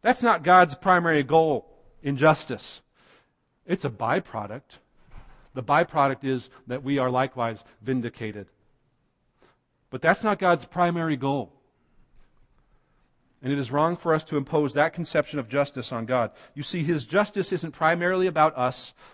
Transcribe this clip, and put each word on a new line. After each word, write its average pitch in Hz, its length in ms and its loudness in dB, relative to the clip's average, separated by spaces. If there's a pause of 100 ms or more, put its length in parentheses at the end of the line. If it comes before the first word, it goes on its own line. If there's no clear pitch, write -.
That's 247 200 2
not 202 200 2
God's 180 320 6
primary 170 480 2
goal 156 480 2 (320)
in 143 140 -2
justice. - 640 0 (880)
It's 170 180 -4
a 135 60 -2
byproduct. 113 880 -6 (760)
The 131 100 -8
byproduct 143 640 0
is 131 240 -4 (180)
that 131 160 -8
we 139 160 -2
are 127 120 0
likewise 123 520 -2 (200)
vindicated. 113 640 -6 (1400)
But 135 100 -10
that's 175 240 2
not 208 140 0
God's 175 260 2
primary 170 520 0
goal. 135 360 -4 (1900)
And 131 80 -6
it 143 80 -2
is 123 120 -6
wrong 160 260 0
for 170 160 -2
us 156 120 0
to 156 120 -6
impose 139 380 -2
that 147 180 2
conception 156 460 -4
of 120 100 -8
justice 135 440 -4
on 113 120 -6
God. 117 280 -2 (220)
You 147 80 -12
see, 170 200 -6
his 147 240 -2
justice 196 460 -2
isn't 165 200 -6
primarily 175 540 0
about 156 300 2
us. 127 360 -4 (220)